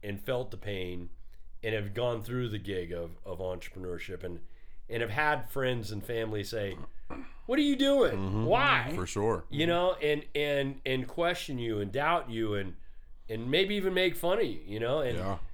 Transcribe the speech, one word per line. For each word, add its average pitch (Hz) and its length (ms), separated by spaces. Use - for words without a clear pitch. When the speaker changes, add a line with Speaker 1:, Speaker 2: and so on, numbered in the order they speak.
Speaker 1:
and 101 180
felt 123 300
the - 80
pain 90 500
and 110 120
have 101 200
gone 120 280
through 120 280
the 107 80
gig 90 340
of, 85 200
of 90 140
entrepreneurship 90 840
and, 87 160
and 117 100
have 117 100
had 151 400
friends 123 400
and 101 140
family 107 400
say, 101 320
"What 262 120
are 302 40
you 285 140
doing? 277 360
Speaker 2:
Mm-hmm. 98 320
Speaker 1:
Why?" 190 500
Speaker 2:
For 92 120
sure. 107 440
Speaker 1:
You 151 160
know, 175 360
and, 151 220
and, 139 500
and 131 240
question 170 500
you 113 220
and 98 100
doubt 156 380
you 113 260
and, 98 200
and 113 200
maybe 190 260
even 190 180
make 180 200
fun 180 240
of 226 60
you, 113 220
you 101 120
know? 131 220
And, 123 160
Speaker 2:
Yeah. 92 220